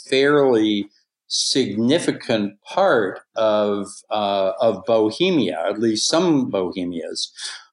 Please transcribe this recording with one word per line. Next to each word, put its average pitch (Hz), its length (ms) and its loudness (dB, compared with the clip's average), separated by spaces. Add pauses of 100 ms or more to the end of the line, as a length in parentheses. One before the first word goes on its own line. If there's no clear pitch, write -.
fairly 131 800 4 (380)
significant 117 1400 -2
part 135 580 0 (140)
of, 104 520 0 (240)
uh, 101 480 0
of 110 260 0
Bohemia, 107 800 0
at 107 120 -4
least 110 280 0
some 160 420 2
Bohemias. 87 800 -6 (420)